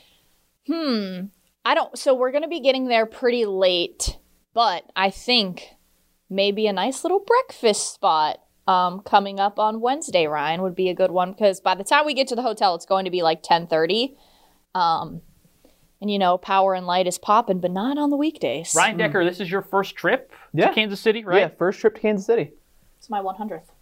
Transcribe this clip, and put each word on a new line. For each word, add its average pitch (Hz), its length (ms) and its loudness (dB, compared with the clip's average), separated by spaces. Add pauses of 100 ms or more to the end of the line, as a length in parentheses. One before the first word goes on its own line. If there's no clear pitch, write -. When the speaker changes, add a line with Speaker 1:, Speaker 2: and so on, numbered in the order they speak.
(680)
Speaker 1:
Hmm. 220 580 -6 (380)
I 247 120 0
don't, 285 220 -4
so 269 160 2
we're 254 180 0
gonna 294 160 -2
be 320 120 -6
getting 262 280 0
there 226 180 2
pretty 240 400 -2
late, 185 720 0 (360)
but 208 300 0 (120)
I 190 140 2
think 208 600 -2 (600)
maybe 202 380 0
a 202 60 0
nice 202 300 -4
little 359 160 0
breakfast 466 760 0
spot, 156 460 0 (280)
um, 180 340 2
coming 196 380 0
up 202 200 -2
on 214 200 0
Wednesday, 240 460 0
Ryan, 151 380 -2
would 180 120 -2
be 185 140 0
a 180 60 -2
good 185 160 2
one, 180 240 0
'cause 196 240 2
by 185 160 0
the 190 80 -10
time 302 220 2
we 302 100 -2
get 262 140 0
to 247 60 -4
the 233 60 -4
hotel, 220 340 0
it's 175 100 -10
going 190 200 0
to 180 60 -6
be, 180 100 -2
like, 165 220 0
ten 170 240 0
thirty. 180 500 0 (560)
Um, 165 480 -2 (800)
and, 208 100 -4
you 202 80 0
know, 180 180 4
Power 190 360 2
and 185 140 -4
Light 180 200 2
is 175 120 -4
popping, 208 400 2
but 175 120 -2
not 226 280 -2
on 294 100 0
the 285 80 0
weekdays. 175 580 -2
Speaker 2:
Ryan 190 200 2
Speaker 3:
Mm. 170 40 -4
Speaker 2:
Decker, 185 240 2
this 175 160 0
is 190 120 -6
your 190 100 -2
first 190 340 -2
trip 214 380 -2 (180)
Speaker 3:
Yeah. 196 180 2
Speaker 2:
to 359 40 -2
Kansas 214 260 -2
City, 226 240 2
right? 196 180 4
Speaker 3:
Yeah, 175 80 2
first 185 300 -2
trip 220 160 2
to - 60 -20
Kansas 214 240 0
City. 220 260 0 (460)
Speaker 1:
It's - 120 -20
my 208 120 -6
one 190 140 -6
hundredth. 196 360 -12 (100)